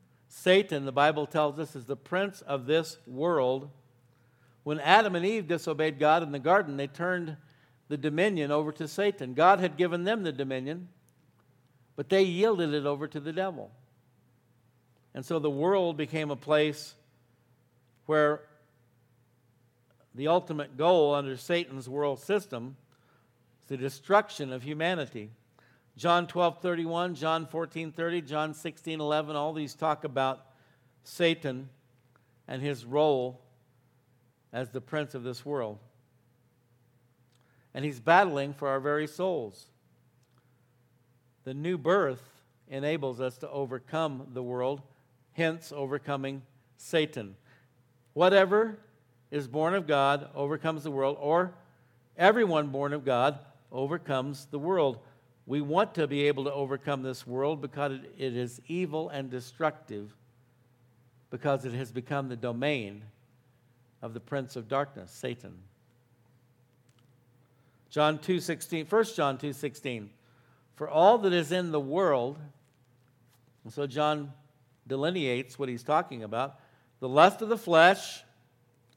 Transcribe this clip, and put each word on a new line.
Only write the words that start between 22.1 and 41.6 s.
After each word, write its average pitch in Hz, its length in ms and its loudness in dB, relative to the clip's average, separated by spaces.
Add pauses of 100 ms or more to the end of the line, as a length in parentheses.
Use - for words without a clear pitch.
system 135 580 -4 (840)
is - 60 -20
the 135 100 -6
destruction 139 760 0
of 127 100 -8
humanity. 151 680 -4 (640)
John 170 300 2
twelve 170 340 0
thirty-one, 170 540 -2
John 160 320 -2
fourteen 160 460 -8
thirty, 170 280 -4
John 151 320 -4
sixteen 160 480 -10
eleven, 151 340 0
all 151 200 -2
these 151 200 -8
talk 156 300 -2
about 131 400 -2 (580)
Satan 147 680 -2 (760)
and 127 140 -8
his 135 240 -6
role 131 560 0 (1120)
as 120 160 -8
the 123 140 -10
prince 151 320 -6
of 127 80 -10
this 120 240 -10
world. 117 320 -6 (1900)
And 135 140 -6
he's 131 140 -8
battling 151 520 4
for 143 160 -6
our 135 120 0
very 147 260 -2
souls. 151 640 -6 (1700)
The 131 100 -10
new 165 240 -4